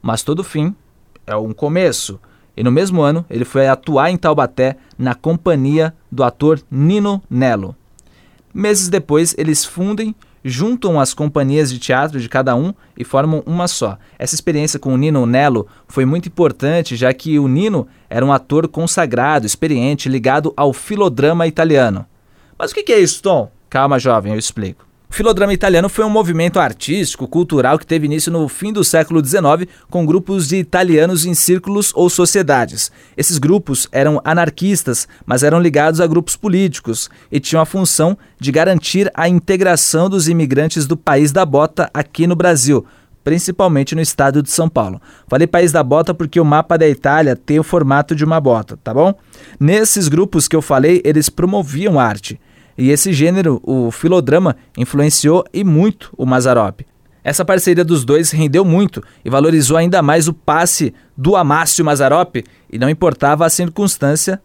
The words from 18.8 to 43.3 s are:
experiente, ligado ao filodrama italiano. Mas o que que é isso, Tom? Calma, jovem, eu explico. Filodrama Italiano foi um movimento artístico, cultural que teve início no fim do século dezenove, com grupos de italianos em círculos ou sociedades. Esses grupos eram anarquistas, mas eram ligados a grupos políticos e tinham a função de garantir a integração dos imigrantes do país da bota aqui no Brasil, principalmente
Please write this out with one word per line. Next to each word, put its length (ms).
experiente, 640
ligado 480
ao 160
filodrama 720
italiano. 600
Mas 120
o 40
que 80
que 120
é 40
isso, 240
Tom? 280
Calma, 300
jovem, 340
eu 60
explico. 480
Filodrama 380
Italiano 340
foi 160
um 60
movimento 500
artístico, 680
cultural 520
que 80
teve 180
início 260
no 200
fim 200
do 140
século 380
dezenove, 440
com 160
grupos 420
de 100
italianos 680
em 80
círculos 640
ou 160
sociedades. 840
Esses 220
grupos 520
eram 320
anarquistas, 840
mas 180
eram 160
ligados 440
a 40
grupos 300
políticos 720
e 80
tinham 220
a 20
função 540
de 140
garantir 640
a 120
integração 840
dos 180
imigrantes 580
do 120
país 340
da 140
bota 480
aqui 320
no 100
Brasil, 480
principalmente 720